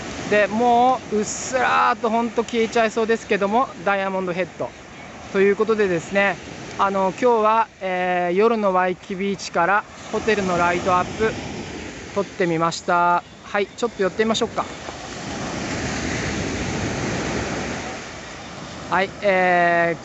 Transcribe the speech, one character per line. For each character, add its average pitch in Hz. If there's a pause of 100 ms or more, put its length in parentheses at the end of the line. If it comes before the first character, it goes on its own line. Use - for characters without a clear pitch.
(300)
で、 208
も 240 (120)
う 214
う 214
っ -
す -
ら 247
ー 233
っ -
と 226
ほ 226
ん 240
と 226
消 226
え 220
ち 233
ゃ 233
い 214
そ 226
う 220
で 226
す -
け 214
ど 196
も、 233 (160)
ダ 202
イ -
ヤ 196
モ 190
ン 190
ド 175
ヘ 180
ッ 165
ド。 127 (600)
と 202
い 196
う 196
こ 214
と 220
で 208
で 175
す -
ね、 196 (420)
あ 196
の、 190
今 -
日 254 (160)
は、 220 (120)
え 180
ー、 180
夜 226
の 208
ワ 185
イ 185
キ -
キ 196
ビ 196
ー -
チ -
か 170
ら 202 (280)
ホ 214
テ 214
ル 196
の 180
ラ 175
イ 180
ト 180
ア 180
ッ -
プ 220 (800)
撮 202
っ 196
て 190
み 165
ま 165
し -
た。 175 (180)
は -
い、 196
ち -
ょ 233
っ -
と -
寄 185
っ 175
て 220
み 220
ま 226
し -
ょ -
う -
か。 - (4000)
は 175
い、 196 (120)
え 175